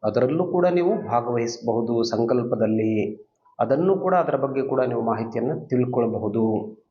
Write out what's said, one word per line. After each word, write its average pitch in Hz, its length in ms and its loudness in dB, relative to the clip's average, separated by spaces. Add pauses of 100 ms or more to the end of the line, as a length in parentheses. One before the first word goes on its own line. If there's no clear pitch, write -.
ಅದರಲ್ಲೂ 127 400 2
ಕೂಡ 180 240 2
ನೀವು 180 400 0
ಭಾಗವಹಿಸಬಹುದು 117 960 0
ಸಂಕಲ್ಪದಲ್ಲಿ, 110 1200 0 (340)
ಅದನ್ನು 160 380 2
ಕೂಡ, 185 180 0
ಅದರ 156 200 2
ಬಗ್ಗೆ 135 260 -2
ಕೂಡ 127 200 0
ನೀವು 120 200 0
ಮಾಹಿತಿಯನ್ನ 113 500 -2 (140)
ತಿಳ್ಕೊಳ್ಬಹುದು. 113 1080 0 (160)